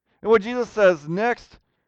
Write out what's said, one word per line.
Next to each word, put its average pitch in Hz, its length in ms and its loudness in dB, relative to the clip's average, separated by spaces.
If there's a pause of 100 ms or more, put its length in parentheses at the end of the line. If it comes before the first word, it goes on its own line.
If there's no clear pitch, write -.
(240)
And 208 80 0
what 226 100 4
Jesus 240 280 -6
says 180 380 0
next 214 520 -6 (280)